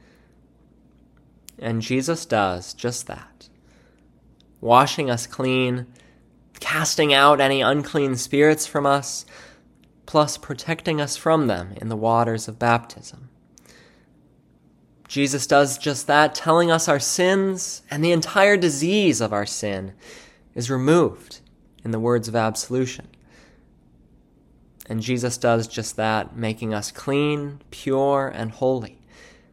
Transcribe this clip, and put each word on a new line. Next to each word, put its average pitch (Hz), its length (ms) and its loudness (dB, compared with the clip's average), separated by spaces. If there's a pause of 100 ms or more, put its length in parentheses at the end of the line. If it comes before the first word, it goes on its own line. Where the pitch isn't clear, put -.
(1600)
And 113 240 -4
Jesus 135 420 -2
does 92 480 -2
just - 360 -8
that, - 420 -18 (1120)
washing 131 480 4
us 117 160 -4
clean, 127 640 -2 (680)
casting 156 540 0
out 139 260 6
any 135 220 2
unclean 135 560 0
spirits 151 500 2
from 143 200 -2
us, 139 400 -2 (800)
plus 151 320 0
protecting 160 600 -6
us 147 160 -4
from 160 340 2
them 95 280 -4
in 110 140 -8
the 113 60 -4
waters 113 520 0
of 113 100 -14
baptism. - 720 -4 (1800)
Jesus 139 400 -2
does 143 300 4
just 143 300 -6
that, 151 280 4
telling 170 360 2
us 165 180 2
our 143 100 2
sins 190 920 -2
and 143 120 -4
the 170 100 4
entire 196 440 4
disease 170 640 2
of 107 140 -2
our 104 100 -2
sin 98 480 -8 (600)
is 120 160 -6
removed 135 680 0 (440)
in 113 60 -6
the 113 80 -2
words 117 300 0
of 113 80 -4
absolution. 123 720 -4 (1800)
And 110 160 -6
Jesus 120 340 -2
does 117 300 2
just - 300 -10
that, 110 400 -2
making 110 360 -6
us 107 200 -8
clean, 143 680 -4 (120)
pure, 135 600 0
and 113 200 -8
holy, 131 480 -4 (520)